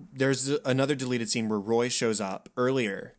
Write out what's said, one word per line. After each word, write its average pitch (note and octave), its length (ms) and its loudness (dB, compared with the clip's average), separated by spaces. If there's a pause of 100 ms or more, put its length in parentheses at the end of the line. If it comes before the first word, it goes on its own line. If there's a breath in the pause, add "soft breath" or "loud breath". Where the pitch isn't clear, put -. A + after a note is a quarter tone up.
(120)
there's C3+ 380 2
a-, D3 160 0
another C3+ 280 2
deleted B2 360 -2
scene A2+ 180 0
where G#2+ 100 0
Roy A#2 300 0
shows A2+ 320 0
up G2 280 -6 (100)
earlier B2 600 -2